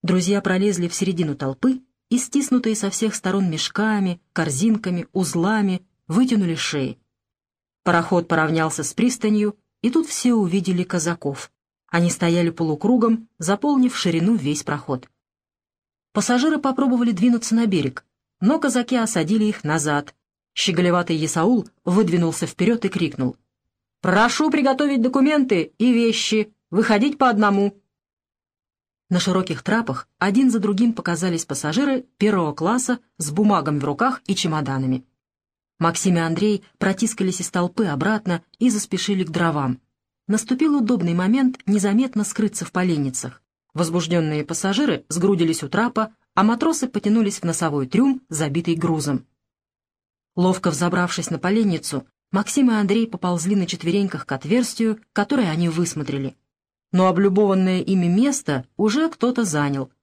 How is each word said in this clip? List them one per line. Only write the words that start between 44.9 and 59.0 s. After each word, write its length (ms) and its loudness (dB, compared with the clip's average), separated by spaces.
сгрудились 540 0
у 60 -8
трапа, 460 -2
а 100 2
матросы 440 0
потянулись 520 0
в 40 -8
носовой 420 -2
трюм, 420 2
забитый 480 -2
грузом. 500 -2
Ловко 340 2
взобравшись 600 -2
на 80 -4
поленницу, 680 -2
Максим 400 2
и 40 2
Андрей 320 2
поползли 500 -2
на 100 0
четвереньках 580 -2
к 80 -8
отверстию, 680 -2
которое 380 0
они 180 0
высмотрели. 680 -4
Но 160 4
облюбованное 720 2
ими 260 0
место 600 0
уже 320 0